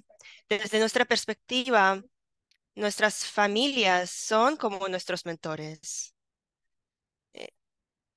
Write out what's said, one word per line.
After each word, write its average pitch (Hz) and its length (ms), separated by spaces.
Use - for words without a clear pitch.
Desde 208 300
nuestra 233 260
perspectiva, 214 960
nuestras 208 520
familias 208 840
son 226 460
como 196 320
nuestros 180 360
mentores. 156 880
Eh, - 160